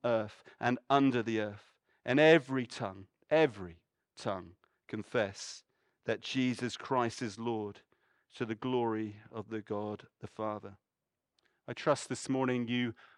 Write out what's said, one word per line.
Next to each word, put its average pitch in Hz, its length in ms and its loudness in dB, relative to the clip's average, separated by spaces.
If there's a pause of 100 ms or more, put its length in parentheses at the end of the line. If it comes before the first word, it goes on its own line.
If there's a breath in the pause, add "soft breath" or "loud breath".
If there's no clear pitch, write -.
earth 110 380 0 (160 soft breath)
and 120 200 2 (100)
under 135 320 4
the 110 180 0
earth, 104 340 -6 (300)
and 123 160 2
every 135 460 6
tongue, 98 400 -8 (240)
every 101 480 2 (400)
tongue 90 340 -6 (360)
confess - 760 -4 (420)
that 113 160 -4
Jesus 127 560 -2
Christ 120 440 -2
is 104 160 -6
Lord, 110 440 -6 (560)
to 123 80 -4
the 110 100 -4
glory 110 600 -2 (160)
of 110 180 -10
the 110 120 -6
God 104 420 -6 (180)
the 113 60 -12
Father." 107 500 -8 (920)
I 123 60 -8
trust - 340 0
this - 220 -6
morning 127 380 0
you 123 260 0 (240 soft breath)